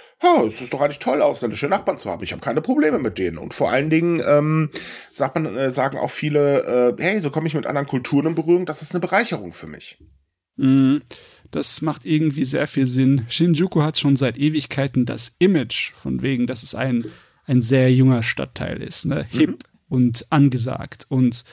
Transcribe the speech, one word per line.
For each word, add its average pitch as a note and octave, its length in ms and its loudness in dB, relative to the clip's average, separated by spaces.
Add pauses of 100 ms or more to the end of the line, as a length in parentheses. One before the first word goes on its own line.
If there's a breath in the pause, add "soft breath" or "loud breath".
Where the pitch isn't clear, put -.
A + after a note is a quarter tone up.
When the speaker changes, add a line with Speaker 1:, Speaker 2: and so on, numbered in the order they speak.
(220 loud breath)
Speaker 1:
"Ja, E4+ 220 6
es A2 160 -4
ist B2 120 -10
doch C3+ 100 -4
eigentlich D3 160 0
toll, - 240 0
ausländische B2+ 460 -2
Nachbarn F#3 300 -2
zu G#2 120 -8
haben. F2 140 -6
Ich - 80 -8
habe - 100 -12
keine C3+ 200 -2
Probleme D#3 360 2
mit A2 200 -4
denen." E2+ 200 -4
Und C#2+ 160 -12
vor A2 160 0
allen C3+ 200 2
Dingen, E3 360 2
ähm, D3+ 440 4 (420 loud breath)
sagt C3+ 240 -4
man, D3+ 200 -2
äh, C3 140 0
sagen C3+ 280 -2
auch - 120 -2
viele, C#3 880 2
äh, - 40 -6
"Hey, G3 180 0
so D3+ 100 -2
komme D#3 160 -2
ich D#3 80 -4
mit D3+ 120 -4
anderen C#3+ 200 -2
Kulturen C#3 400 0
in E3 80 0
Berührung, E3+ 320 2
das D#3 160 -8
ist D#3 100 -10
eine F3+ 80 -2
Bereicherung E3+ 540 -2
für - 120 -18
mich." - 320 -18 (580)
Speaker 2:
Mhm. C3+ 460 4 (480 loud breath)
Das - 300 -2
macht D#3+ 240 -4
irgendwie D3+ 400 0
sehr C3+ 220 -2
viel C3+ 200 0
Sinn. C3 420 2
Shinjuku E3+ 540 2
hat D3+ 160 -2
schon C#3 180 2
seit B2+ 200 -2
Ewigkeiten C#3 720 -2
das - 320 -6
Image E3+ 540 2
von C3 300 -6
wegen, B2 240 -2
dass B2+ 160 -6
es - 120 -6
ein, B2 320 -2 (400 loud breath)
ein B2+ 160 2
sehr B2+ 300 4
junger B2+ 300 4
Stadtteil - 600 -6
ist, - 240 -10
ne? D3+ 260 -4
Speaker 1:
Mhm. A#2 60 -2
Speaker 2:
Hip D#3 260 0 (240)
und B2 420 0
angesagt. B2+ 800 0
Und B2+ 440 0